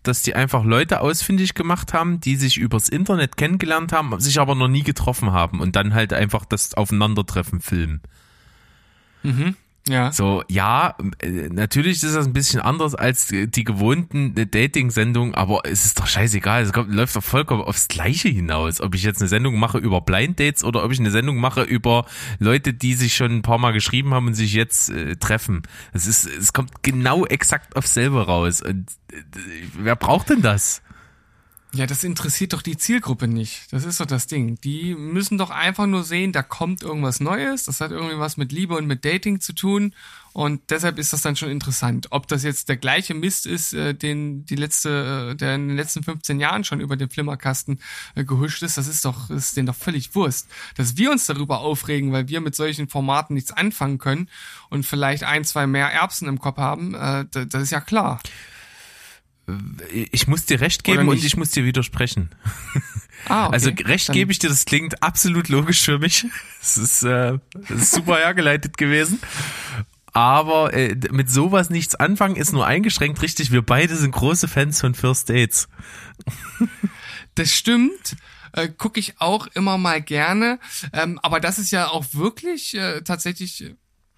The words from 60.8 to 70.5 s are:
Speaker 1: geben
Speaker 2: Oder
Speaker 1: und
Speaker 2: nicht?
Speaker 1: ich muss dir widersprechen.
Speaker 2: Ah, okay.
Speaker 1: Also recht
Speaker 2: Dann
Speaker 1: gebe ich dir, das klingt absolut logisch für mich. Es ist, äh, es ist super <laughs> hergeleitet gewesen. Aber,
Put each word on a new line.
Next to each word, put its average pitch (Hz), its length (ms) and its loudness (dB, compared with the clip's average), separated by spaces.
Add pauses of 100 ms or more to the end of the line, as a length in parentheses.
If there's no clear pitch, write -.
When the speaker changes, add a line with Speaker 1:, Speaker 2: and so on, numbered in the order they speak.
Speaker 1:
geben 190 140 4
Speaker 2:
Oder - 100 6
Speaker 1:
und 139 60 4
Speaker 2:
nicht? 123 100 0
Speaker 1:
ich 143 100 2
muss 160 140 -2
dir 131 160 2
widersprechen. 123 640 0 (1000)
Speaker 2:
Ah, 208 200 2
okay. 139 60 0
Speaker 1:
Also 120 180 4 (120)
recht 151 240 0
Speaker 2:
Dann 147 60 0
Speaker 1:
gebe 190 180 4
ich 180 80 0
dir, 175 80 2
das 143 180 4
klingt 151 380 0
absolut 170 460 2
logisch 151 320 4
für 143 180 4
mich. 165 260 2 (360)
Es - 160 0
ist, 117 260 0
äh, 123 340 2 (260)
es - 80 -12
ist 117 200 2
super 170 260 2
<laughs> - 20 4
hergeleitet 156 580 2
gewesen. 156 420 2 (920)
Aber, 156 600 6